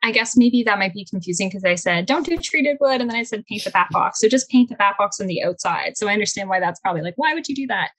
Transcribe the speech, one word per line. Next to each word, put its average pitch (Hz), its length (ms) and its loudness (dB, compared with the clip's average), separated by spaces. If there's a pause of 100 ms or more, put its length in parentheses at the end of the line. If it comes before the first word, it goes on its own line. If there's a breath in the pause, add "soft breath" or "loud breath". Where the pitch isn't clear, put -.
I 226 80 2
guess 233 260 2
maybe 240 280 6
that 208 140 2
might 190 160 -2
be 196 100 -10
confusing 180 460 -4
'cause 190 140 -10
I 180 120 4
said, 175 300 -2
"Don't 294 200 0
do 339 120 -2
treated 285 420 0
wood," 262 200 2
and 240 80 -2
then 226 80 -4
I 233 60 -2
said, 220 240 -8
"Paint 208 180 -8
the 190 60 -4
bat 180 200 2
box." - 300 -2
So 214 80 6
just 262 220 2
paint 247 180 6
the 220 80 -12
bat 202 220 2
box 202 220 -2
on 196 60 -4
the 175 180 -4
outside. 175 520 -2
So 208 120 -2
I 202 40 2
understand 202 360 -2
why 185 120 2
that's 180 200 -2
probably 156 220 -2
like, 180 140 -6
"Why 302 180 0
would 320 140 -8
you 277 60 -4
do 269 140 -6
that?" 190 300 -4